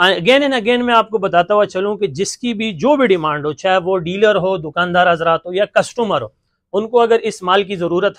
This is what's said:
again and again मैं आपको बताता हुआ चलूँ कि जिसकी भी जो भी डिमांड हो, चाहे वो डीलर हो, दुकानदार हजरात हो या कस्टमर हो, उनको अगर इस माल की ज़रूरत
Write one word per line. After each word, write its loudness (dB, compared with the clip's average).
again 4
and 0
again 0
मैं 0
आपको 2
बताता 2
हुआ 4
चलूँ -4
कि -2
जिसकी -6
भी -6
जो 2
भी 2
डिमांड 0
हो, -2
चाहे 0
वो 0
डीलर 0
हो, -2
दुकानदार 0
हजरात 0
हो -8
या 0
कस्टमर -2
हो, -12
उनको -2
अगर 4
इस -8
माल 2
की -8
ज़रूरत -2